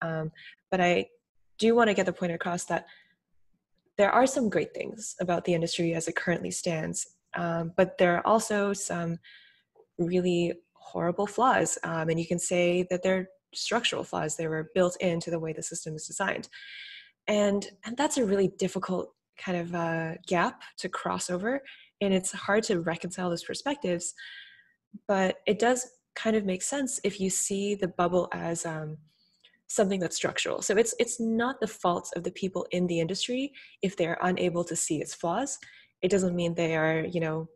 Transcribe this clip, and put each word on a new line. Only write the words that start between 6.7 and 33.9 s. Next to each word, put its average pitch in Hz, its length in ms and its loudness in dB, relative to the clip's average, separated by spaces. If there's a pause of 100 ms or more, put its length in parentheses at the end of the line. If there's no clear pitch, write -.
um, 170 420 -2
but 185 200 4
there 175 200 6
are - 100 0
also 208 460 2
some 170 460 -4 (800)
really 175 560 2 (200)
horrible 180 540 -2
flaws. 202 560 2
Um, 165 260 -2
and 165 100 2
you 165 80 -2
can 175 120 -2
say 175 500 2
that 180 140 -2
they're 185 260 2 (240)
structural - 500 -2
flaws. 160 320 -4
They 165 120 -4
were 160 280 -4
built 180 260 4
into 170 280 0
the 170 100 -2
way 160 140 -4
the 165 100 -8
system 165 320 -10
is - 120 -12
designed. - 420 -4 (800)
And, 202 380 2 (200)
and 226 100 -8
that's 302 220 0
a 247 80 4
really 196 220 4
difficult 185 640 -2 (240)
kind 180 200 -4
of, 170 180 -6
uh, 165 400 -2 (120)
gap 185 360 2 (160)
to 185 100 -6
cross 185 400 -4
over. 214 320 -2 (400)
And 196 120 4
it's 185 200 0
hard 208 300 2
to 185 180 2
reconcile 175 480 -4
those 170 140 -4
perspectives, 185 720 -4 (920)
but 190 380 2
it 202 140 2
does 247 280 2 (280)
kind 220 200 0
of 208 100 2
make 185 160 0
sense 269 420 -2
if 190 180 -2
you 190 80 2
see 202 460 -2
the 196 140 -2
bubble 175 420 2
as, 170 340 -4
um, 156 320 -6 (720)
something 196 340 2
that's 165 160 -2
structural. - 440 -2
So 202 140 0
it's, 233 240 4
it's 233 220 0
not 233 400 0
the 220 60 -2
fault - 500 -2
of 170 60 -6
the 180 80 -4
people 185 400 -4
in 180 160 2
the 170 120 0
industry 247 540 -2 (280)
if 185 140 -2